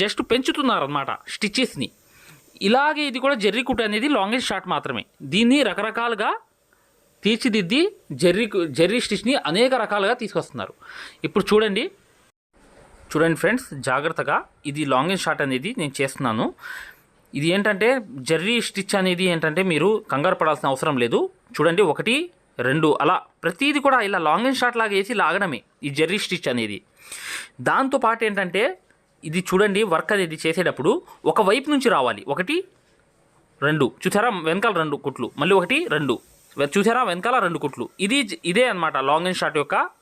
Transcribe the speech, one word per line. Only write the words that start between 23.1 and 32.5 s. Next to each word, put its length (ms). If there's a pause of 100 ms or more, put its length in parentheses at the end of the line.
ప్రతిదీ 420
కూడా 120 (100)
ఇలా 180
long 220
and 120
షార్ట్ 220
లాగా 160
వేసి 240
లాగడమే 380 (260)
ఈ 40 (100)
జెర్రీ 260
స్టిచ్ 260
అనేది. 260 (920)
దాంతోపాటు 580
ఏంటంటే, 360 (640)
ఇది 120 (100)
చూడండి, 300 (140)
వర్క్ 220
అనేది 300
చేసేటప్పుడు 440 (400)
ఒక 100 (100)
వైపు 240
నుంచి 220
రావాలి. 280 (100)
ఒకటి, 220 (1120)